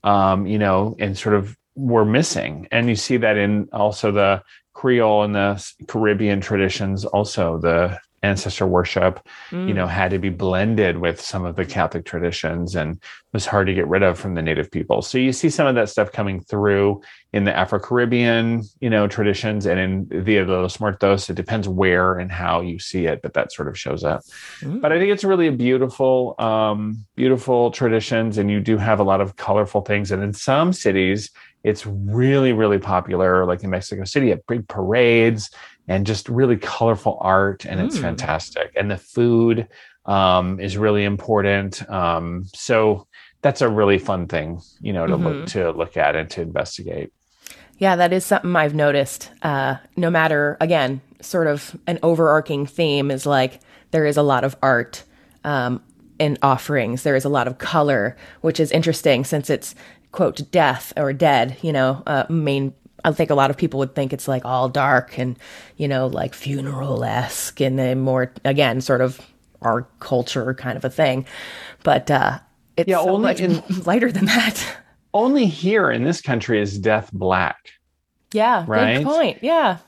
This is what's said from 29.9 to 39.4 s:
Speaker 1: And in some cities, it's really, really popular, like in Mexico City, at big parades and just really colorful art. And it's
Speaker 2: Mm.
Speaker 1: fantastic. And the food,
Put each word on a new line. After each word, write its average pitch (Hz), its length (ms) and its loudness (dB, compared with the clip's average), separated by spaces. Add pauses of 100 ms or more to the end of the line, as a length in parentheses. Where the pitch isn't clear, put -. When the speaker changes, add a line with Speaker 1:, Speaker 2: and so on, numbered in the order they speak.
Speaker 1:
And 98 100 -2
in 101 120 -4
some 156 380 0
cities, 98 580 0 (340)
it's 104 220 -2
really, 120 680 2
really 107 260 4
popular, 92 680 2
like 90 200 -2
in 95 60 -4
Mexico 95 340 -6
City, 127 280 2
at 78 140 -4
big 120 220 -4
parades 113 840 2 (380)
and 95 180 0
just 104 220 -4
really 120 280 2
colorful 110 640 -2
art. 95 440 2
And 95 160 -4
it's 285 180 -2
Speaker 2:
Mm. 143 40 -2
Speaker 1:
fantastic. - 760 -4
And 101 140 -2
the 95 60 -2
food, 117 720 2 (400)